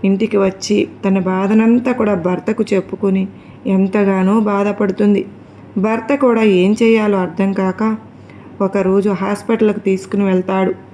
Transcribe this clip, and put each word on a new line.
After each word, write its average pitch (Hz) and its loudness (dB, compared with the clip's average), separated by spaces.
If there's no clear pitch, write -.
ఇంటికి 202 0
వచ్చి 196 0
తన 196 2
బాధనంతా 220 2
కూడా 226 0
భర్తకు 180 -2
చెప్పుకొని 190 -2
ఎంతగానో 190 2
బాధపడుతుంది. 202 0
భర్త 226 -2
కూడా 240 2
ఏం 196 4
చేయాలో 214 4
అర్థం 190 -2
కాక 196 -2
ఒకరోజు 196 0
హాస్పిటల్కి 202 0
తీసుకుని 196 -2
వెళ్తాడు. 190 0